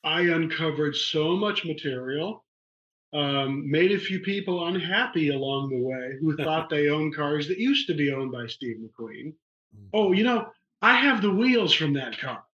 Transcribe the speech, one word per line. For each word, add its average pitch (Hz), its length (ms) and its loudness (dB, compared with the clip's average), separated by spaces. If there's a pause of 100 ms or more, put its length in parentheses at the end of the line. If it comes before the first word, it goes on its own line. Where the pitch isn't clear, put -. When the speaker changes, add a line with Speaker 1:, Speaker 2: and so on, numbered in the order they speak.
Speaker 1:
I 160 200 0
uncovered 156 720 0
so 160 400 0
much 202 300 -2
material, 143 760 -6 (680)
um, 139 580 0
made 180 220 4
a 196 60 2
few 190 220 -4
people 190 460 -2
unhappy 180 640 0
along 139 400 -2
the 127 120 -2
way 127 380 -6
who 156 160 2
Speaker 2:
<laughs> 151 60 -4
Speaker 1:
thought 160 280 -2
they 147 180 2
owned 151 280 0
cars 147 320 -2
that 180 100 -2
used - 300 2
to 170 60 0
be 143 180 2
owned 135 200 -4
by 120 140 -8
Steve 117 320 -8
McQueen. 113 480 -14 (500)
Speaker 2:
Mm. - 160 -20
Speaker 1:
"Oh, 202 200 4
you 202 120 4
know, 240 220 2 (360)
I 233 140 8
have 254 260 4
the 202 100 4
wheels 220 420 4
from 151 200 0
that 127 240 -6
car. 127 260 -8 (140)